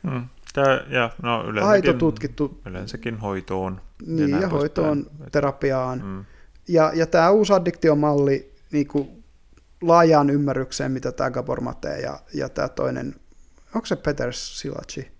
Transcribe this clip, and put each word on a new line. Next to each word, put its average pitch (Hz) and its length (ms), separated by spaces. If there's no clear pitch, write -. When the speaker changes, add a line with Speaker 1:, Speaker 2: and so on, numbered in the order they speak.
Speaker 1:
Mm. 127 260
Tää, 135 360
ja, 123 220
no, 117 200
yleensäkin, 107 280
Speaker 2:
Aito 196 220
tutkittu. 143 720
Speaker 1:
yleensäkin 107 520
hoitoon 95 640
ja - 60
Speaker 2:
Niin, 156 240
Speaker 1:
näin 151 120
Speaker 2:
ja 190 60
Speaker 1:
poispäin. - 20
Speaker 2:
hoitoon, 143 200
Speaker 1:
Et - 60
Speaker 2:
terapiaan. 135 720
Speaker 1:
mm. 95 200
Speaker 2:
Ja, 160 260
ja 160 120
tää 165 240
uusi 202 220
addiktiomalli, 151 1000
niinku, 143 500
laajaan 165 480
ymmärrykseen, 135 600
mitä 131 200
tää 131 180
Gabor 127 300
Mate 123 400
ja, 71 200
ja 67 140
tää 67 200
toinen, - 460
onko 226 120
se 180 100
Peter 123 360
Szilagy? - 720